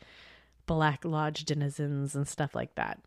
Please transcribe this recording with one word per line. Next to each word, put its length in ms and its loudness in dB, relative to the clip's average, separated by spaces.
Black 380 4
Lodge 400 0
denizens 720 0
and 100 0
stuff 280 -2
like 200 -4
that. 320 -2